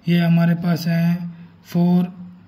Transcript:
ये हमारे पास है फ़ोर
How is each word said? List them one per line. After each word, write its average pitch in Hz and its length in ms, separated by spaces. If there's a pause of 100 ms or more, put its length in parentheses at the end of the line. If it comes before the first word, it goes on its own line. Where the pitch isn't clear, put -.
ये 170 120
हमारे 170 360
पास 170 320
है 170 280 (480)
फ़ोर 175 500 (340)